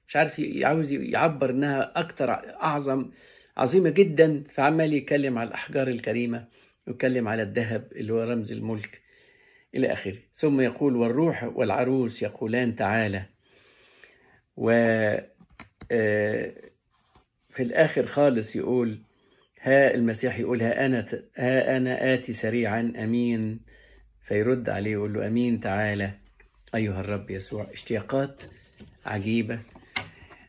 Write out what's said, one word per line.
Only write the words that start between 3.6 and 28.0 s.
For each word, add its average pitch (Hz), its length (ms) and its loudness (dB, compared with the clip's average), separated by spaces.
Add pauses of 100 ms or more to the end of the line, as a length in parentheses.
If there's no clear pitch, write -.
جدًا، 156 580 6
فعمال 156 440 2
يتكلم 139 460 0
على 117 100 -4
الأحجار 135 400 -4
الكريمة، 117 600 -4 (380)
ويتكلم 123 420 0
على 113 140 -2
الذهب 110 500 -4
اللي 110 200 -6
هو 113 100 0
رمز 113 300 -4
الملك 110 480 -8 (760)
إلى 131 180 2
آخره. 98 260 -6 (160)
ثم 139 260 2
يقول: 127 360 2
"والروح 120 480 0
والعروس 123 760 0
يقولان: 110 540 -2
تعالى". 101 460 0 (1300)
و، 113 140 0 (1200)
آه، 107 600 0 (1000)
في 131 120 -6
الآخر 131 440 2
خالص 131 500 2
يقول، 120 420 0 (640)
ها 135 340 6
المسيح 117 440 0
يقول: 117 240 0
"ها 117 240 0
أنا 127 140 2
ت-، - 360 -8
ها 131 400 2
أنا 127 380 0
آتي 127 180 -4
سريعًا، 113 640 -2
أمين". 113 640 -2 (640)
فيرد 113 460 0
عليه 104 240 -2
يقول 104 220 -4
له: 107 120 -4
"أمين، 117 340 0
تعالى 104 500 -2 (640)
أيها 104 260 -2
الرب 101 300 -6
يسوع". 101 420 -8
اشتياقات 135 680 -4 (640)